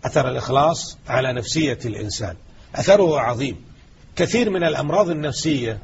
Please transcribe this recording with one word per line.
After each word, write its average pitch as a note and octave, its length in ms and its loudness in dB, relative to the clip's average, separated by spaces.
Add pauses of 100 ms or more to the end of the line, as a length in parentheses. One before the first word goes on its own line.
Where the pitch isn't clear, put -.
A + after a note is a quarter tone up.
أثر C3 240 0
الإخلاص C3+ 680 0 (100)
على C3 260 0
نفسية B2 520 -2
الإنسان G2+ 500 -6 (400)
أثره F3 440 4
عظيم. A#2+ 460 -2 (500)
كثير A3 340 2
من F#3 140 -2
الأمراض D#3+ 460 2
النفسية C#3+ 760 -2